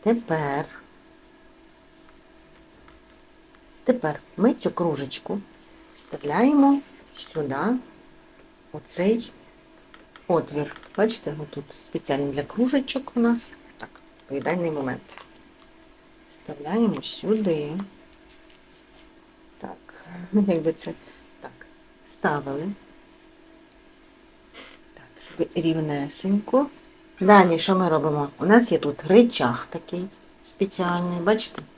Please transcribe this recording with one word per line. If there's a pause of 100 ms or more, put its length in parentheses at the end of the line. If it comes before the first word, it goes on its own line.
Тепер, (3250)
тепер (160)
ми
цю
кружечку (520)
вставляємо (360)
сюди, (1160)
оцей (960)
отвір. (200)
Бачите,
отут
спеціально
для
кружечок
у
нас. (200)
Так, (320)
відповідальний
момент. (1080)
Вставляємо
сюди. (1900)
Так, (280)
<laughs>
якби
це (480)
так, (380)
вставили. (2250)
Так, (120)
щоб
рівнесенько. (500)
Далі
що
ми
робимо? (100)
У
нас
є
тут
ричаг
такий (360)
спеціальний,
бачите? (160)